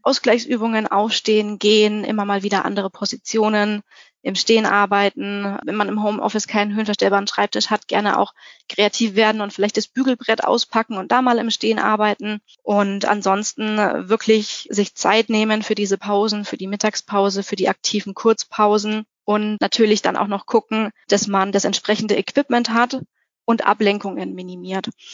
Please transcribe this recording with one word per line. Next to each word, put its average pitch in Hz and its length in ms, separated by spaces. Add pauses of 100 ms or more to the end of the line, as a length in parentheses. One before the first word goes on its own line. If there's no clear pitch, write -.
Ausgleichsübungen, 226 880
aufstehen, 208 680
gehen, 214 460
immer 208 220
mal 202 160
wieder 202 240
andere 196 240
Positionen, 208 920 (420)
im 190 120
Stehen 220 320
arbeiten. 202 1000
Wenn 202 120
man 208 120
im 214 140
Homeoffice 214 440
keinen 208 280
höhenverstellbaren 202 520
Schreibtisch - 440
hat, - 180
gerne 208 300
auch - 160 (340)
kreativ 208 460
werden 214 260
und 202 100
vielleicht 202 280
das 220 80
Bügelbrett 247 580
auspacken 226 540
und 190 120
da 247 120
mal 240 160
im 220 120
Stehen 214 280
arbeiten. 208 640 (220)
Und 202 440
ansonsten 208 720
wirklich 214 920
sich 202 240
Zeit 220 360
nehmen 220 320
für 214 120
diese 196 220
Pausen, 208 480
für - 140
die 190 80
Mittagspause, 202 760
für - 140
die 190 140
aktiven 196 420
Kurzpausen. 214 960 (180)
Und 214 360
natürlich 214 420
dann 190 140
auch 202 100
noch 196 180
gucken, 220 460 (180)
dass 202 180
man 196 260
das 196 120
entsprechende 208 520
Equipment 240 540
hat 240 300 (440)
und 233 220
Ablenkungen 202 680
minimiert. 180 540 (240)